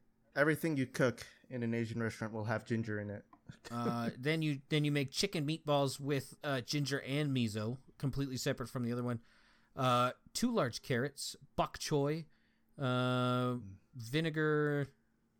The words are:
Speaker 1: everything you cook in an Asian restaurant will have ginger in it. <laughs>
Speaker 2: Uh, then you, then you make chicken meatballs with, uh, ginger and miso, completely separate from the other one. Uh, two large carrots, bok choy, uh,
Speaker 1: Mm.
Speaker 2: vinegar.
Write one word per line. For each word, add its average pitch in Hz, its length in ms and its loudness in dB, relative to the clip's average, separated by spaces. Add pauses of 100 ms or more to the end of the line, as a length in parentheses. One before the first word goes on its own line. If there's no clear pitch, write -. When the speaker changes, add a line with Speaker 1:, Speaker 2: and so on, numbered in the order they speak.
(360)
Speaker 1:
everything 151 420 2
you 131 80 2
cook 120 420 0 (220)
in 123 120 -6
an 117 120 0
Asian 113 280 -2
restaurant 110 320 -4
will 110 120 -4
have 110 200 -2
ginger 113 340 0
in 104 100 -6
it. 101 200 -10
<laughs> - 40 -20 (380)
Speaker 2:
Uh, 120 460 -2
then 151 240 0
you, 147 180 0 (100)
then 151 160 4
you 147 60 2
make 143 200 0
chicken 175 340 -2
meatballs 143 540 0
with, 139 440 -2
uh, 139 180 0
ginger 139 400 -2
and 139 340 0
miso, 113 420 0 (200)
completely 135 400 -2
separate - 320 -2
from 127 140 -4
the 117 80 0
other 123 120 -2
one. 123 160 -2 (560)
Uh, 127 360 4 (220)
two 240 200 0
large 151 280 0
carrots, - 540 -2 (200)
bok 156 220 0
choy, 147 480 0 (540)
uh, 147 40 -4 (720)
Speaker 1:
Mm. 123 60 -6 (340)
Speaker 2:
vinegar. 151 920 2 (520)